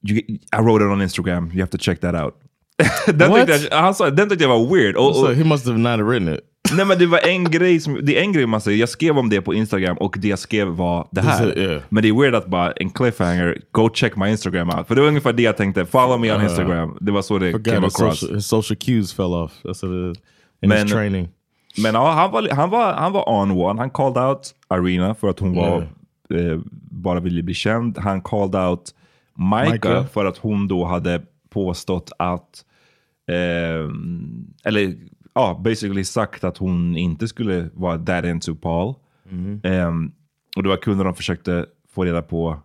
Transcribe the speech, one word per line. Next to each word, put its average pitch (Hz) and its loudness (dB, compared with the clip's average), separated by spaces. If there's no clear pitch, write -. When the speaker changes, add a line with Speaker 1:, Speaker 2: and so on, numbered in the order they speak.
Speaker 1:
you, 104 2
I 107 0
wrote 110 6
it 101 2
on 98 0
Instagram, 87 -2
you 90 -2
have 90 -2
to - -6
check - -2
that 87 -2
out." 78 -4
<laughs> - 2
Den 175 6
Speaker 2:
What? 240 6
Speaker 1:
tyckte 151 2
jag, 151 2
han 190 4
sa, 175 2
den 190 4
tyckte 175 2
jag 135 6
var 123 2
weird. 104 4
Och, 135 4
Speaker 2:
So 135 4
Speaker 1:
och 123 2
Speaker 2:
he 156 2
must 147 2
have 117 0
not 117 2
have 110 0
written 104 0
it. - -8
Speaker 1:
Nej, 196 2
men 190 4
det 175 6
var 170 4
en 180 2
grej 170 4
som, 147 -4
det 143 2
är 156 2
en 202 0
grej 143 2
man 110 0
säger, 104 2
jag 117 2
skrev 156 0
om 123 2
det 101 2
på 92 -4
Instagram 98 0
och 98 -4
det 104 -2
jag 98 -2
skrev 104 -2
var 87 -2
det 110 -2
här. 127 2
Speaker 2:
This - -2
is, 90 -2
yeah. 80 -4
Speaker 1:
Men 107 2
det 110 4
är 110 4
weird 135 4
att 101 0
bara 87 -2
en - -6
cliffhanger, 87 0
"Go 110 4
check 113 -2
my 98 0
Instagram 90 -2
out." 85 -4
För 113 0
det 131 4
var 147 6
ungefär 143 2
det 117 2
jag 110 2
tänkte, 95 -2
"Follow 127 2
me 110 0
on 107 0
Speaker 2:
Uh, 104 2
Speaker 1:
Instagram." 85 -2
Det 101 -2
var 101 2
så 101 -2
det 90 2
Speaker 2:
forgot 110 -4
Speaker 1:
came 107 2
Speaker 2:
his 95 -2
Speaker 1:
across. 82 2
Speaker 2:
social, - -6
his 104 -4
social 110 0
cues 113 -2
fell 90 -2
off. 85 -4
That's 90 -8
what 90 -6
it 87 -10
is. - -20
In 101 4
Speaker 1:
Men, 107 4
Speaker 2:
his 104 0
training. 98 -2
Speaker 1:
men 110 2
ja, 135 4
han 170 2
var, 220 -2
han 151 0
var, 214 2
han 175 -2
var 196 -2
on - 2
one. 92 0
Han 131 -4
called 127 0
out 135 -4
Irina 90 0
för 104 -2
att 90 -2
hon 92 -2
var, 85 0
Speaker 2:
Yeah. 85 0
Speaker 1:
eh, 80 -4
bara 90 -2
ville 87 -2
bli 87 -4
känd. 113 -2
Han 95 -2
called 98 -2
out 90 0
Micah 110 2
Speaker 2:
Micah. 98 0
Speaker 1:
för 107 -2
att 92 -4
hon 101 -2
då 90 0
hade 87 -2
påstått 90 -6
att, 90 -6
ehm, 85 -6
eller 104 0
ja, 104 0
basically 101 -2
sagt - -4
att 90 -4
hon 87 -2
inte 87 -4
skulle 92 -4
vara 87 -4
that 85 -2
into 85 -4
Paul. 87 -4
Speaker 2:
Mm. 95 -10
Speaker 1:
Ehm, 85 -2
och 98 -4
det 98 0
var 95 2
kul 101 -2
när 95 0
de 92 -2
försökte 87 -4
få 92 -4
reda 85 -2
på 82 -4